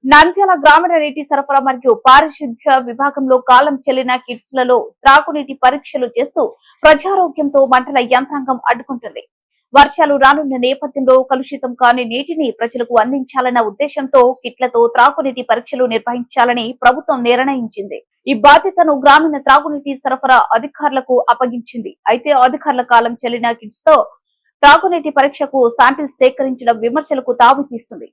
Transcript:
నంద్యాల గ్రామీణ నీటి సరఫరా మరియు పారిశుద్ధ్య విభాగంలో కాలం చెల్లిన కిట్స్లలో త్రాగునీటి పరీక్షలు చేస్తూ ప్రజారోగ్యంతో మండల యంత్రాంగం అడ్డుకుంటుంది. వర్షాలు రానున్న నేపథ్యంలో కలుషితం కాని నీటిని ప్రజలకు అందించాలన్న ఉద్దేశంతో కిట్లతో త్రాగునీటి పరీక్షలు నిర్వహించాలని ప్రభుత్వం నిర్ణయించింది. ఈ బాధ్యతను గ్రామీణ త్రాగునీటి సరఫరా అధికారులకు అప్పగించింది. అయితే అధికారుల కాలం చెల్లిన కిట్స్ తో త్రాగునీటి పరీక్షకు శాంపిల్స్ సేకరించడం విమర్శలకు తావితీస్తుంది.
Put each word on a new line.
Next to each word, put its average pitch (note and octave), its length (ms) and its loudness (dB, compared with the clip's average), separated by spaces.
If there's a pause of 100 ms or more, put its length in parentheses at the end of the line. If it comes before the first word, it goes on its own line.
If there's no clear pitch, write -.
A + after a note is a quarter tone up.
(100)
నంద్యాల F4+ 420 4 (100)
గ్రామీణ E4 400 4
నీటి D4 260 -8
సరఫరా C#4 380 -2
మరియు B3+ 260 0 (140)
పారిశుద్ధ్య C#4 720 2 (100)
విభాగంలో C4 500 -2 (140)
కాలం C#4 240 4 (100)
చెల్లిన B3+ 280 -2 (120)
కిట్స్లలో B3 520 -2 (260)
త్రాగునీటి C#4+ 520 0 (100)
పరీక్షలు C4 420 -2 (100)
చేస్తూ C4+ 260 -4 (420)
ప్రజారోగ్యంతో D4+ 760 0 (120)
మండల C4 260 0 (160)
యంత్రాంగం C4 440 -4 (120)
అడ్డుకుంటుంది. A#3+ 520 -8 (540)
వర్షాలు C#4+ 460 2
రానున్న C4+ 420 2
నేపథ్యంలో C4+ 500 0 (160)
కలుషితం C4 420 -6 (100)
కాని B3 300 2
నీటిని C#4+ 340 -6 (140)
ప్రజలకు A#3 420 -6
అందించాలన్న B3+ 680 -4
ఉద్దేశంతో C4+ 540 -2 (180)
కిట్లతో B3 400 -4 (140)
త్రాగునీటి B3+ 560 0
పరీక్షలు B3 420 -2
నిర్వహించాలని A#3+ 720 -4 (160)
ప్రభుత్వం B3+ 460 0
నిర్ణయించింది. B3 720 -4 (300)
ఈ C#4 40 0 (120)
బాధ్యతను D#4+ 480 4 (100)
గ్రామీణ D4 420 2
త్రాగునీటి C#4+ 560 0
సరఫరా C4 360 0 (180)
అధికారులకు C4 600 -4 (160)
అప్పగించింది. A#3+ 580 -8 (200)
అయితే B3 200 -2 (140)
అధికారుల B3+ 380 -2 (100)
కాలం A#3 280 2
చెల్లిన A#3 380 -4
కిట్స్ - 300 -20
తో D4+ 60 6 (680)
త్రాగునీటి D#4+ 560 2
పరీక్షకు C#4 420 -2 (160)
శాంపిల్స్ C4+ 460 0
సేకరించడం B3+ 520 -2 (100)
విమర్శలకు C4 480 -4 (100)
తావితీస్తుంది. A#3+ 680 -2